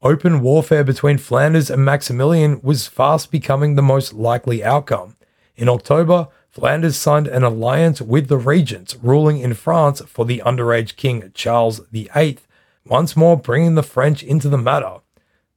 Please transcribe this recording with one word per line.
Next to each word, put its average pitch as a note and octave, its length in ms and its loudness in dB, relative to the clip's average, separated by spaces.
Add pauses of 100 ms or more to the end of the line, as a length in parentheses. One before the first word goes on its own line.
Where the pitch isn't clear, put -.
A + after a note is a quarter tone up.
open D#3 380 2
warfare D3 420 2
between C#3 340 0
Flanders C#3+ 540 0
and C3+ 120 0
Maximilian D3 800 0
was C3+ 240 -2
fast D3 460 -2
becoming D3 420 -2
the C#3+ 80 2
most C3+ 320 2
likely A#2 500 -4
outcome. A2+ 520 -2 (400)
In A#2 120 -2
October, D#3+ 600 2 (220)
Flanders D3 460 -2
signed D3 320 0
an B2+ 160 0
alliance B2+ 560 0
with C3 280 -2
the C#3 100 0
regents A#2+ 640 -2
ruling D3 380 2
in B2 160 -4
France D3+ 500 0
for - 180 -6
the A#2+ 220 -4
underage A#2 520 -2
King A2+ 360 -6
Charles A#2 480 -2 (100)
the A2 240 -10
eighth, D3 320 -2 (380)
once D3+ 320 -2
more E3 180 4
bringing D#3 380 0
the D#3 80 2
French C#3+ 400 -2
into C#3+ 280 -2
the C#3+ 80 0
matter. A#2+ 400 -2 (600)